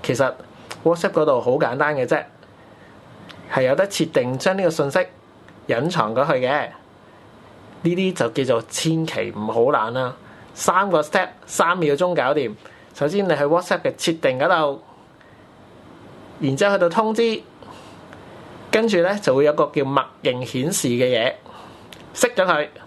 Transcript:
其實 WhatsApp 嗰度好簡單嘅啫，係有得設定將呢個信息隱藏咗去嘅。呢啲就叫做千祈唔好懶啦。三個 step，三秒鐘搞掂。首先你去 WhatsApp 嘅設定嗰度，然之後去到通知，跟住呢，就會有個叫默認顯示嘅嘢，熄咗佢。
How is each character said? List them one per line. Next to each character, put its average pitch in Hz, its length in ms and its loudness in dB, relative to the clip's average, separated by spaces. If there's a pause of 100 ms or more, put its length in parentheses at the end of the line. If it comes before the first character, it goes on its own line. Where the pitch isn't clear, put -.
其 127 120 -2
實 127 180 0 (500)
WhatsApp 170 280 0
嗰 151 140 2
度 135 140 2
好 120 120 0
簡 131 260 0
單 147 180 0
嘅 127 100 -2
啫， 151 160 0 (1300)
係 131 100 2
有 127 120 2
得 190 120 0
設 - 240 -2
定 127 260 0
將 190 200 0
呢 196 60 -2
個 175 60 2
信 147 220 -2
息 185 80 2 (680)
隱 131 220 0
藏 147 240 0
咗 127 120 2
去 131 200 0
嘅。 135 220 0 (1160)
呢 170 120 0
啲 190 180 0
就 117 160 0
叫 131 240 0
做 113 160 -2
千 160 380 -2
祈 104 240 -6
唔 104 160 -8
好 110 140 0
懶 117 300 2
啦。 127 220 -4 (400)
三 190 360 2
個 165 120 4
step， 180 280 0 (160)
三 180 320 0
秒 147 180 2
鐘 180 180 0
搞 139 200 2
掂。 127 200 -2 (400)
首 143 140 -2
先 196 160 0
你 185 60 -2
去 147 140 2
WhatsApp 175 400 0
嘅 135 120 -2
設 165 240 -2
定 131 180 0
嗰 147 120 2
度， 151 320 0 (1600)
然 135 160 -2
之 196 100 2
後 202 80 2
去 185 60 2
到 175 80 4
通 220 240 0
知， 226 280 0 (1300)
跟 220 160 2
住 208 120 2
呢， 180 220 2
就 143 140 0
會 139 120 4
有 147 80 4
個 151 200 0
叫 143 120 0
默 135 180 0 (180)
認 127 240 -2
顯 135 280 -4
示 139 160 -2
嘅 120 160 2
嘢， 123 280 0 (800)
熄 240 220 2
咗 190 100 2
佢。 151 220 2 (200)